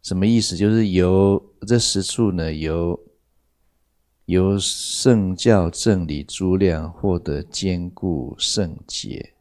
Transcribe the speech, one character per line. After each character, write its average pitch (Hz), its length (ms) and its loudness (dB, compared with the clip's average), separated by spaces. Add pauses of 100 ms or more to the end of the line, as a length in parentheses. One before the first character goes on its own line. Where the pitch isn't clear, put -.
什 92 140 -6
么 95 100 2
意 113 140 4
思？ 92 160 -4
就 101 120 2
是 110 200 4
由 95 540 4 (240)
这 120 120 4
十 101 240 0
处 107 280 0
呢， 82 220 -4
由， 80 480 -4 (1300)
由 95 320 2
圣 98 760 0
教 92 360 2
正 92 360 0
理 73 160 -6
诸 92 340 -2
量 82 360 0
获 90 260 -2
得 73 240 -4
坚 90 480 -6
固 80 460 -6
圣 - 400 -4 (100)
洁 - 540 -12